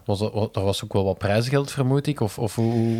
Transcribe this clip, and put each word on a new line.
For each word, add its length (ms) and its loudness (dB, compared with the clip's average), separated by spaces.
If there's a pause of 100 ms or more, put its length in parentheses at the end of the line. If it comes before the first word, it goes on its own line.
was 140 -2
dat, 140 -2
wa-, 200 -2
er 100 -2
was 220 -2
ook 80 -10
wel 120 2
wat 140 0
prijsgeld, 520 0
vermoed 360 0
ik, 140 -2
of, 180 -2
of 160 -4
hoe, 180 2
hoe, 280 2